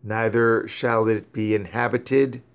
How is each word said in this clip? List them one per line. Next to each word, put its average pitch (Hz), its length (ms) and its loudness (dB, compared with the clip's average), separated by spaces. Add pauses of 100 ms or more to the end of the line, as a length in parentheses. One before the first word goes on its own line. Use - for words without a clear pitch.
Neither 113 640 2
shall 113 400 0
it 107 240 -2
be 107 240 -2
inhabited 120 840 0 (140)